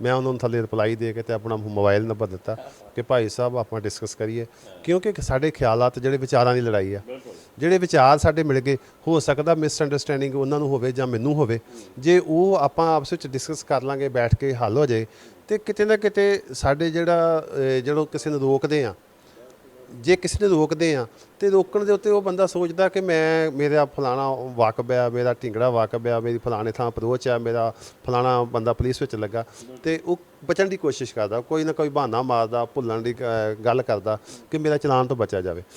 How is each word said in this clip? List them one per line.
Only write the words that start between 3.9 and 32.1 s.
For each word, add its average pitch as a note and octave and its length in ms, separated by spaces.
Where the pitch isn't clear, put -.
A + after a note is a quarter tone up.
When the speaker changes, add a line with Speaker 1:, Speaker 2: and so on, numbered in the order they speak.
Speaker 1:
ਕਰੀਏ, A2+ 300
ਕਿਉਂਕਿ F#3 380
ਸਾਡੇ C#3 300
ਖਿਆਲਾਤ B2 480
ਜਿਹੜੇ C3+ 180
ਵਿਚਾਰਾਂ B2+ 360
ਦੀ B2 80
ਲੜਾਈ G2+ 320
ਆ, G2 140
Speaker 2:
ਬਿਲਕੁਲ। B2+ 260
Speaker 1:
ਜਿਹੜੇ E3+ 200
ਵਿਚਾਰ D3+ 400
ਸਾਡੇ D#3+ 260
ਮਿਲ C3+ 160
ਗਏ, C3 180
ਹੋ D#3+ 120
ਸਕਦਾ D3+ 360
ਮਿਸਅੰਡਰਸਟੈਂਡਿੰਗ C#3+ 800
ਉਹਨਾਂ C#3 240
ਨੂੰ D3+ 80
ਹੋਵੇ C3 240
ਜਾਂ B2+ 160
ਮੈਨੂੰ B2 260
ਹੋਵੇ, A#2 260
ਜੇ E3+ 200
ਉਹ F3+ 360
ਆਪਾਂ D#3+ 400
ਆਪਸ D3 180
ਵਿੱਚ E3 140
ਡਿਸਕਸ C3+ 360
ਕਰ C3 200
ਲਾਂਗੇ, C#3 260
ਬੈਠ A#2+ 260
ਕੇ C3+ 180
ਹੱਲ A#2 240
ਹੋ D3 80
ਜਾਏ A2+ 200
ਤੇ G#3+ 100
ਕਿਤੇ G#3 280
ਨਾ G#3+ 120
ਕਿਤੇ G3+ 440
ਸਾਡੇ D3+ 380
ਜਿਹੜਾ, E3 560
ਅਹ, C3 340
ਜਦੋਂ D3 240
ਕਿਸੇ D3+ 240
ਨੂੰ D3 100
ਰੋਕਦੇ C3+ 460
ਆ, G2 80
ਜੇ B2 220
ਕਿਸੇ F3 260
ਨੂੰ G3+ 80
ਰੋਕਦੇ D#3 460
ਆ A#2+ 120
ਤੇ G3+ 100
ਰੋਕਣ G3 360
ਦੇ G3+ 60
ਉੱਤੇ G3+ 180
ਉਹ G3+ 120
ਬੰਦਾ F#3+ 260
ਸੋਚਦਾ F3 420
ਕਿ F#3+ 120
ਮੈਂ, D#3+ 500
ਮੇਰਾ D3 340
ਫਲਾਣਾ C3+ 440
ਵਾਕਬ A#2 360
ਆ, B2 180
ਮੇਰਾ B2 240
ਢਿੰਗੜਾ A#2 360
ਵਾਕਬ A#2 380
ਆ, A#2 120
ਮੇਰੀ A#2 180
ਫਲਾਣੇ A2 340
ਥਾਂ A#2+ 180
ਅਪਰੋਚ A#2 380
ਆ, A#2+ 100
ਮੇਰਾ A#2 360
ਫਲਾਣਾ B2 380
ਬੰਦਾ A#2 300
ਪੁਲਿਸ B2+ 280
ਵਿੱਚ C3+ 140
ਲੱਗਾ G#2+ 300
ਤੇ D#3+ 220
ਉਹ F3 140
ਬਚਣ F3+ 220
ਦੀ F#3+ 100
ਕੋਸ਼ਿਸ਼ C3+ 380
ਕਰਦਾ, G#2+ 260
ਕੋਈ D#3 220
ਨਾ D#3+ 80
ਕੋਈ D#3 180
ਬਹਾਨਾ B2+ 320